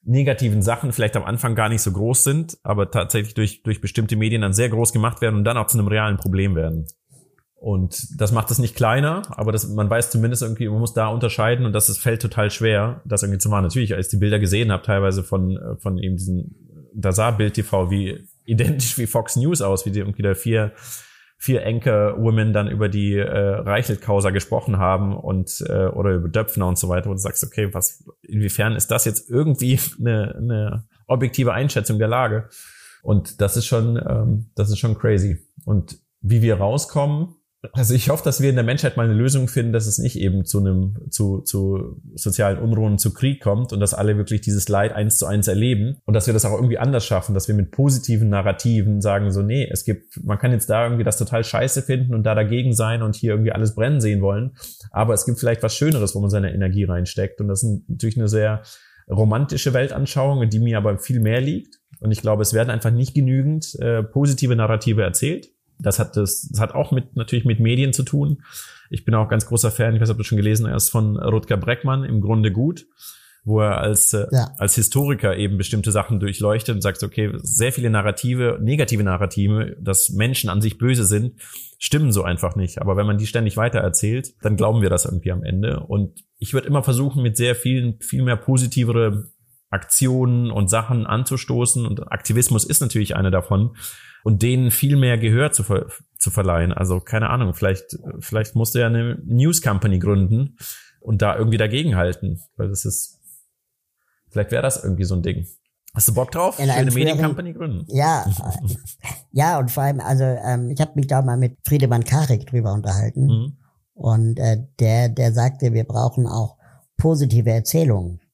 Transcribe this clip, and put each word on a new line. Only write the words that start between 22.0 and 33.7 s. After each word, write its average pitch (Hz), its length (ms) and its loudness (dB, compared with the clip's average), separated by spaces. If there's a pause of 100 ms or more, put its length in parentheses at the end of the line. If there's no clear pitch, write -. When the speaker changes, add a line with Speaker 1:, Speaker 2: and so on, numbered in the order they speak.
Speaker 1:
dann 104 140 0
über 104 200 0
die, 101 260 0
äh, 101 140 0
Reichelt-Causa 101 1000 0
gesprochen 98 480 -2
haben 95 360 2
und, - 540 -4
äh, 95 180 0
oder 92 280 0
über 87 160 -2
Döpfner 104 360 -2
und 90 120 0
so 90 100 -4
weiter, 90 220 -2
wo - 20 -4
du 95 60 -4
sagst, - 260 -4
okay, 101 300 -6
was, - 300 -4 (180)
inwiefern 104 520 -2
ist - 160 -2
das 113 140 0
jetzt - 240 -4
irgendwie 127 500 2 (120)
<laughs> - 100 -18
eine, 110 340 0
eine 107 500 -2 (220)
objektive 127 460 0
Einschätzung 113 460 -2
der 107 100 2
Lage? 110 400 -2 (540)
Und 104 400 0
das 101 160 0
ist 113 80 -2
schon, 117 300 0